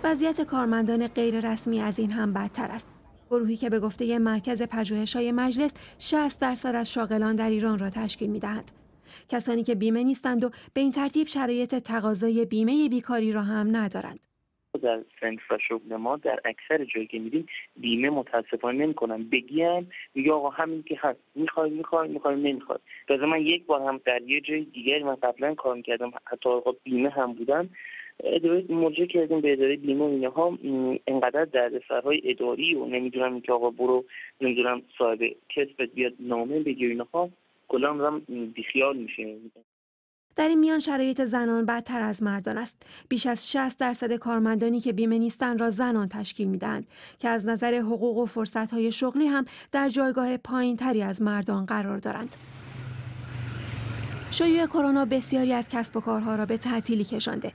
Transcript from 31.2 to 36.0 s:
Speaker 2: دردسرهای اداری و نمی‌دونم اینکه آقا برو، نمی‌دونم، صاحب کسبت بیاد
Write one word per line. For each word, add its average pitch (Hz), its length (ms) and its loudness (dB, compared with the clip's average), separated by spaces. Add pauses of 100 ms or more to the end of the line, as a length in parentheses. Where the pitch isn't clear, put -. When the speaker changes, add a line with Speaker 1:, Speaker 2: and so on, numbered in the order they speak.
Speaker 2:
دردسرهای 127 800 0
اداری 127 520 0
و 127 100 -2
نمی‌دونم 127 480 -2
اینکه 123 180 -4
آقا 120 180 4
برو، 127 360 2 (360)
نمی‌دونم، 123 400 0 (160)
صاحب 113 220 2 (300)
کسبت 139 460 -2
بیاد 123 240 0